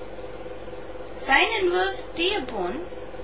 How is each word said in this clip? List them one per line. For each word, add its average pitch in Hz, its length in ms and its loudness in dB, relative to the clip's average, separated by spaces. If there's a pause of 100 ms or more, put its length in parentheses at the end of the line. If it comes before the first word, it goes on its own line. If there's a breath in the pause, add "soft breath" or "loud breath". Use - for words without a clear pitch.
(1160)
sine 370 460 6
inverse 370 520 4
t 370 220 2
upon 240 500 -2 (380)